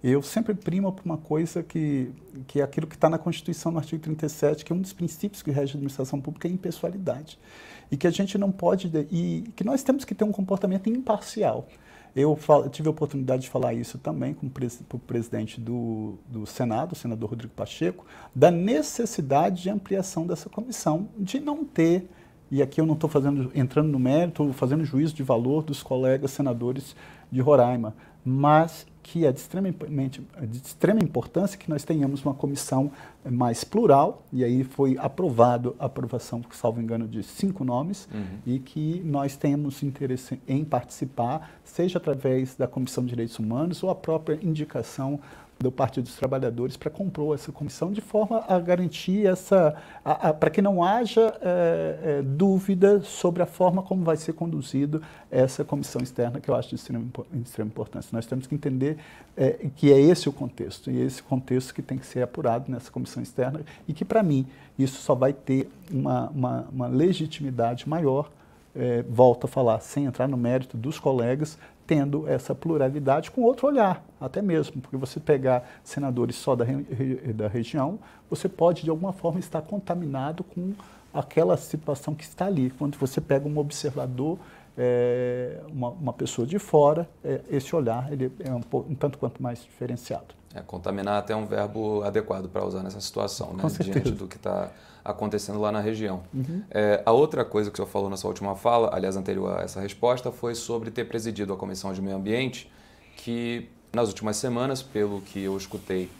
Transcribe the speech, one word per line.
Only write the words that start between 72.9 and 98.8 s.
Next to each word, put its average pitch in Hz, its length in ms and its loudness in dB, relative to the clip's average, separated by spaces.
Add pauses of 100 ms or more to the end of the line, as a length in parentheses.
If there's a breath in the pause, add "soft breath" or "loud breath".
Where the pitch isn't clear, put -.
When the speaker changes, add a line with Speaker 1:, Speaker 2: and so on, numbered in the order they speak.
Speaker 1:
com 262 100 -2
outro 247 260 4
olhar, 220 340 4 (160)
até 131 240 -4
mesmo, 160 400 0
porque - 140 -12
você 135 240 -6
pegar 131 500 2 (140 loud breath)
senadores 123 540 -2
só 135 180 2
da 117 80 0
re-, 139 260 -2
re-, 131 440 -4
da 107 160 -2
região, 131 500 -2 (300 loud breath)
você 170 180 -4
pode, 170 360 2
de 160 60 0
alguma 170 220 -2
forma, 175 300 -2
estar 165 200 -6
contaminado 165 800 -4
com 185 300 -6 (420 loud breath)
aquela 160 440 2
situação 156 580 -6
que - 80 -16
está - 220 -6
ali. 139 320 0
Quando 143 180 -4
você 135 240 -2
pega 139 260 0
um 147 120 -2
observador, 143 840 -4 (380 loud breath)
eh, 123 800 0 (100)
uma, 123 200 -4
uma 135 240 -6
pessoa 127 340 -4
de 180 120 -2
fora, 156 500 6 (160)
eh, 131 160 -2 (100)
esse 139 240 -2
olhar 123 380 0
ele 131 260 -2
é 135 140 -6
um 117 80 -4
po-, 123 260 -4
um 147 80 -4
tanto 143 220 -2
quanto - 260 -6
mais 120 180 -6
diferenciado. - 720 -8 (200)
Speaker 2:
É, - 80 -14
contaminar 101 580 -4
até 104 140 -4
é - 20 0
um 110 100 -4
verbo 104 580 -2
adequado 101 440 -2
para 98 180 -4
usar 95 180 -4
nessa 95 180 -8
situação, - 520 -6
né? 95 80 -6
Speaker 1:
Com 107 80 2
certeza. 127 300 0
Speaker 2:
Diante 107 180 0
do 95 100 -10
que - 120 -16
tá 92 320 -4 (320 loud breath)
acontecendo 104 560 -4
lá 107 120 0
na 107 80 -2
região. 104 420 -4 (100)
Speaker 1:
Uhum. 143 380 -4
Speaker 2:
É, 104 340 4
a 113 80 4
outra 139 320 4
coisa 104 280 0
que - 20 -20
o - 40 -8
senhor 101 100 -4
falou 98 200 -2
na 98 100 -6
sua 104 100 -6
última 98 280 -4
fala, 117 380 2